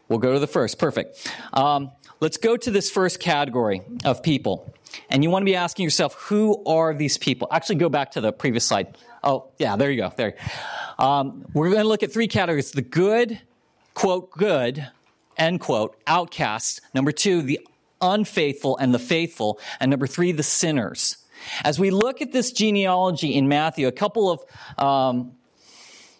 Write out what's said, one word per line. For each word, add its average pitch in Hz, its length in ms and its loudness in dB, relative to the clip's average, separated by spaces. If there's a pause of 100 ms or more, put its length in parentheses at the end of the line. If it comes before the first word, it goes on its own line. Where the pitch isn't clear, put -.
we'll 113 100 0
go 127 140 2
to 139 60 2
the 147 80 -2
first. 127 300 -2
Perfect. - 480 -4 (280)
Um, 143 380 2 (280)
let's 156 180 -2
go 226 200 2
to 233 140 -4
this 196 180 0
first 185 300 0
category 123 600 0 (220)
of 131 200 0
people. 113 500 -2 (360)
And 135 140 2
you 165 60 2
wanna 190 160 2
be 190 120 2
asking 175 260 -2
yourself, 156 300 0 (160)
"Who 208 340 2
are 160 300 2
these 143 240 -2
people?" - 340 -2
Actually, 165 240 0
go 160 140 4
back 139 240 0
to 139 80 -6
the 107 100 2
previous 117 340 -2
slide. 101 320 -2 (280)
Oh, 135 240 -2 (100)
yeah, 110 160 0
there 139 160 2
you 120 100 -2
go. 90 140 -4
There. 110 200 -2 (640)
Um, 139 560 0
we're 156 160 2
gonna 208 140 4
look 214 180 2
at - 120 -4
three 220 160 0
categories. 170 420 0
The 139 100 -4
good, 214 600 2 (520)
quote, 185 380 0
good, 147 560 0 (480)
end 170 240 2
quote, - 380 -2 (100)
outcasts. 151 720 -2 (140)
Number 135 180 2
two, 175 300 2
the 127 180 -2 (420)
unfaithful 165 760 0
and 131 160 2
the 120 60 2
faithful. 160 600 -2 (220)
And 131 100 2
number 139 160 0
three, 175 240 0
the 151 120 -2
sinners. - 760 -2 (480)
As 143 120 0
we 190 140 2
look 226 300 0
at 269 100 -6
this 247 220 0
genealogy 185 800 0
in 139 140 4
Matthew, 147 380 0
a 123 40 0
couple 202 400 0
of, - 520 -6
um, 131 500 2 (880)